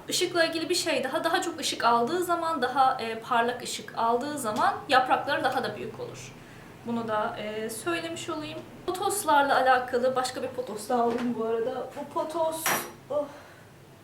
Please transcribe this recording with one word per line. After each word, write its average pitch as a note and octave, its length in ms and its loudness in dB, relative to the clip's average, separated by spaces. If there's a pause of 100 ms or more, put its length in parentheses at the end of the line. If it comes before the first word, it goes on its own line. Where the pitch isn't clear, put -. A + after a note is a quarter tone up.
ışıkla E4+ 360 2
ilgili D#4+ 240 -2
bir F4 60 0
şey C#4+ 300 0
daha, D#4+ 200 -2
daha F4+ 180 2
çok E4+ 180 -4
ışık - 240 -2
aldığı A#3+ 400 4
zaman, E4 380 0
daha, C4 380 4
e, A3+ 200 -4
parlak A#3 420 0
ışık - 360 -8
aldığı B3 400 0
zaman C#4 360 2 (140)
yaprakları C#4 560 4
daha C4+ 200 0
da - 120 -6
büyük B2 240 -10
olur. - 320 -12 (540)
Bunu A#3 220 -2
da, G#3+ 280 0
e, G#3+ 340 -6
söylemiş E4 600 -4
olayım. D#4 280 -6 (280)
Potoslarla D4+ 720 4
alakalı B3+ 600 4
başka B3+ 260 -2
bir B3+ 60 -4
potos G#3+ 400 -6
daha A#3+ 140 4
aldım A#3+ 360 2
bu A3 60 -2
arada. A#3+ 520 -2
Bu - 180 -10
potos, D#4+ 500 0 (460)
oh. C#4+ 160 0 (760)